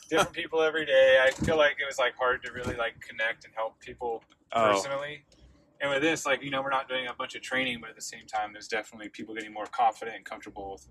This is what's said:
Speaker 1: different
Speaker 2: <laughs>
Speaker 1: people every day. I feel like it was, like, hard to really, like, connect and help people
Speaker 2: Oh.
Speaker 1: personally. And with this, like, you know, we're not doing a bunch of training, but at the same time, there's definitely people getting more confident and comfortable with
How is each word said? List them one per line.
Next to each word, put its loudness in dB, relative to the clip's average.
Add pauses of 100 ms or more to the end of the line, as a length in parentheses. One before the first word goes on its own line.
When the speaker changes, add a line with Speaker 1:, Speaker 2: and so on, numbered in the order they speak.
Speaker 1:
different 2
Speaker 2:
<laughs> -
Speaker 1:
people 0
every 2
day. 8
I 6
feel 2
like 4
it -4
was, -6
like, 0
hard 0
to -12
really, -6
like, -4
connect -6
and -20
help -6
people -8 (280)
Speaker 2:
Oh. 6
Speaker 1:
personally. -2 (540)
And 0
with 0
this, 0
like, 2
you -8
know, -2
we're -4
not -2
doing -4
a -8
bunch -8
of -14
training, -2
but -14
at -20
the -20
same -14
time, -4
there's -14
definitely -6
people -12
getting -8
more -8
confident 0
and -16
comfortable -12
with -18